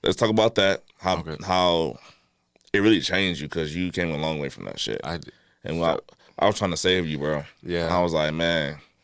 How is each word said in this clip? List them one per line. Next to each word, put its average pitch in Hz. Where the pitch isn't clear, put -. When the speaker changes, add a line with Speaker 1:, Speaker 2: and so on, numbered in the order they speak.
Speaker 1:
let's 92
talk 113
about 110
that. 98
How, 92
Speaker 2:
Okay. 80
Speaker 1:
how 87
it 101
really 101
changed 92
you 73
'cause 78
you 90
came 87
a 76
long 78
way 71
from 50
that -
shit. -
Speaker 2:
I 82
d- -
Speaker 1:
And 82
I, 82
I -
was 104
trying 95
to 78
save 90
you, 76
bro. 73
Speaker 2:
Yeah. 85
Speaker 1:
And 85
I 90
was 87
like, 76
"Man, 80